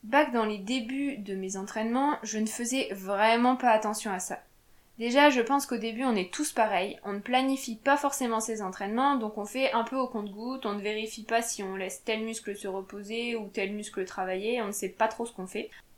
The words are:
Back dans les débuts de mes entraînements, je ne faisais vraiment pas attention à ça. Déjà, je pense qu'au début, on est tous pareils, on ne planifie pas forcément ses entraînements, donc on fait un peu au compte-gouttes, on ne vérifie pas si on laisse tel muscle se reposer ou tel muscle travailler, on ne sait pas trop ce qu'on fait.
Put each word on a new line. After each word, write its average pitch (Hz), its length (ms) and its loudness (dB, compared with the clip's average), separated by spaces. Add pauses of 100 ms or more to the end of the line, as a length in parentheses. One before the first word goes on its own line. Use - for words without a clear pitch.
Back 269 300 4
dans 233 120 2
les 214 140 -2
débuts 254 580 -2
de 202 180 -8
mes 190 220 -6
entraînements, 233 640 0
je 214 160 -4
ne 214 80 0
faisais 240 460 -2
vraiment 214 640 4
pas 254 140 4
attention 214 420 2
à 185 60 -4
ça. - 240 -6 (560)
Déjà, 254 320 8
je 254 100 4
pense 277 240 4
qu'au 240 140 -2
début, 220 260 -4
on 247 100 4
est 180 180 0
tous 294 200 -2
pareils, 202 520 2
on 202 100 -4
ne 208 60 -4
planifie 254 560 0
pas 277 200 4
forcément 262 440 0
ses 220 200 -4
entraînements, 214 560 0
donc 214 220 -2
on 208 80 -4
fait 262 260 0
un 233 100 2
peu 262 140 -4
au 254 120 0
compte-gouttes, 226 580 -6
on 202 80 -2
ne 208 80 -6
vérifie 214 420 -6
pas 226 160 2
si 233 220 -4
on 190 120 -6
laisse 190 300 -8
tel 220 180 -2
muscle 220 320 -6
se 208 140 -8
reposer 202 680 -6
ou 214 140 -6
tel 196 240 -4
muscle 208 320 -6
travailler, 196 560 -2
on 214 60 -2
ne 196 60 -6
sait 190 180 -4
pas 220 180 2
trop 226 160 -4
ce 226 80 -10
qu'on 185 140 -10
fait. 226 240 -8 (280)